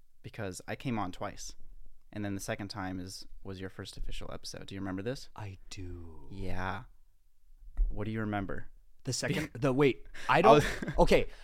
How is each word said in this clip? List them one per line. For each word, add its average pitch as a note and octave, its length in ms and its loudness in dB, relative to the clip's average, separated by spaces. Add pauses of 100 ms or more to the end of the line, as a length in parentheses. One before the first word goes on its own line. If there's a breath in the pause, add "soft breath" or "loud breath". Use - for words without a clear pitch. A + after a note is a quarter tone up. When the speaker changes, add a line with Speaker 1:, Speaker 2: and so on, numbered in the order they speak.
(220)
Speaker 1:
because G2+ 460 -8
I A#2 80 -6
came A#2 240 -2
on F#2+ 140 -4
twice. - 400 -8 (580)
And G#2 140 -6
then G2+ 100 -4
the G2 60 -6
second G#2+ 260 -6
time F#2 320 -6
is, F#2 260 -10 (200)
was F#2+ 160 -8
your F#2+ 80 -8
first - 260 -12
official - 380 0
episode. - 340 -10
Do G2 80 -8
you F#2+ 60 -6
remember F#2+ 200 -4
this? B2 320 -6
Speaker 2:
I G2 260 -10 (100)
do. F2 600 -8
Speaker 1:
Yeah. F#2+ 520 0 (1040)
What G#2 160 0
do A2 80 -2
you A2 80 -2
remember? G#2 460 0 (400)
Speaker 2:
The B2+ 80 -2
second, F3+ 380 0
Speaker 1:
<laughs> - 60 -12
Speaker 2:
the, C3+ 140 2
wait, C3+ 340 4 (220 loud breath)
I C3+ 120 6
Speaker 1:
I - 20 6
Speaker 2:
don't, D3 140 12
Speaker 1:
was D3 100 8 (160)
<laughs> - 180 -4
Speaker 2:
okay, E3+ 280 8 (160 loud breath)